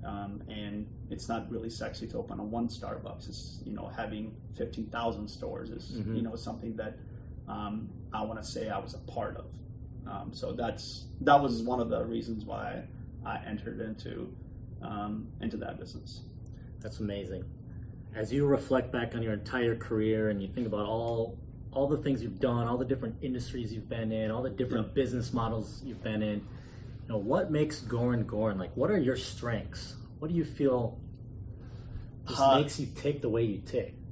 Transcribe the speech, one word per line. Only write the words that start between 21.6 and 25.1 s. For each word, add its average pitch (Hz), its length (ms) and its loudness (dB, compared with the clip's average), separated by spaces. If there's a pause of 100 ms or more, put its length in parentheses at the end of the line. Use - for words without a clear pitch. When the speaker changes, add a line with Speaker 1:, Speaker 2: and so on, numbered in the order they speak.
Speaker 2:
all - 160 4
the 147 100 4
things 135 240 2
you've 107 180 -4
done, 120 280 6
all 120 100 2
the 127 80 2
different 117 380 0
industries 123 500 -2
you've 110 160 -6
been 110 220 0
in, 110 180 2
all 117 140 0
the 127 80 0
different 120 360 2
Speaker 1:
Yep. - 60 -8
Speaker 2:
business 123 400 2